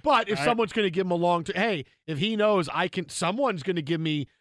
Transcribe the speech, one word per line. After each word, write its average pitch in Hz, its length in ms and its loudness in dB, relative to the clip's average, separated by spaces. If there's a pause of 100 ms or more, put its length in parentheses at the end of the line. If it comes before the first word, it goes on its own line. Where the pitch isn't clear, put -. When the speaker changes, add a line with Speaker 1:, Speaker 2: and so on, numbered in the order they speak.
Speaker 1:
but 262 260 4
if 202 100 0
Speaker 2:
Right? 143 60 0
Speaker 1:
someone's 226 280 2
gonna 208 160 2
give 185 160 0
him 180 60 -2
a 175 40 4
long 170 280 2
t-, 202 120 -8
hey, 190 300 -2 (220)
if 156 120 -6
he 214 160 0
knows 208 380 2
I 175 140 0
can, - 220 -6
someone's 196 540 -2
gonna 175 200 -2
give 160 180 -2
me 151 260 -2 (140)